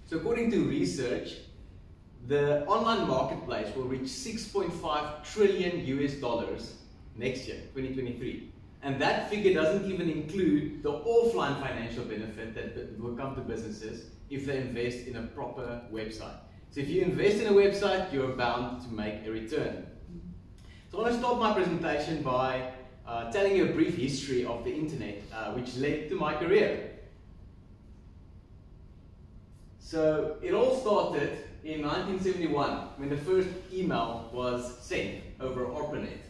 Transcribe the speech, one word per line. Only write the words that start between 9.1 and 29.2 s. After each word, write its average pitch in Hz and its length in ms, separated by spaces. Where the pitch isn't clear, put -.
figure 202 240
doesn't 160 360
even 170 200
include 151 760
the 147 80
offline 226 680
financial 120 420
benefit 110 520
that - 200
b-, - 260
will 120 140
come 131 200
to 127 60
businesses 110 680
if 135 160
they 135 120
invest 123 500
in 120 80
a 117 120
proper 120 540
website. 107 420
So 143 100
if 135 80
you 175 140
invest 202 340
in 226 100
a 202 80
website, 190 560
you're 131 240
bound 123 460
to 120 120
make 107 320
a 110 60
return. - 560
So 180 80
I - 60
want 240 100
to 233 60
start 240 180
my 214 140
presentation 160 680
by, 127 480
uh, 117 240
telling 196 240
you 165 100
a - 80
brief 160 220
history 127 500
of 117 180
the 127 80
internet, 110 520
uh, 107 200
which 123 240
led 151 320
to 180 60
my 151 200
career. - 560